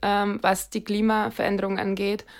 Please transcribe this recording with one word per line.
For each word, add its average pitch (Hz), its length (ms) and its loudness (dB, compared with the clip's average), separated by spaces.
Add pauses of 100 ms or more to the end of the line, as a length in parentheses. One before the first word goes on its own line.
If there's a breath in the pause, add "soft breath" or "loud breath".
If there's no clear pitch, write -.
ähm, 202 400 0
was 190 280 2
die 214 120 -4
Klimaveränderung 208 960 0
angeht. 196 460 -2 (160 loud breath)